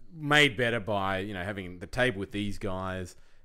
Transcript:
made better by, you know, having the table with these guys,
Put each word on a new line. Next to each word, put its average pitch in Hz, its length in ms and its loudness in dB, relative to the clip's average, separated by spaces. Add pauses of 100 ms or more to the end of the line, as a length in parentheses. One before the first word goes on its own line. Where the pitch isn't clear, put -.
(140)
made 147 440 4
better 117 240 2
by, 98 380 0
you 104 140 -4
know, 92 100 -4
having 92 360 -6
the 95 80 -10
table 127 320 0
with 98 140 -6
these 101 240 -2
guys, 92 580 -4 (300)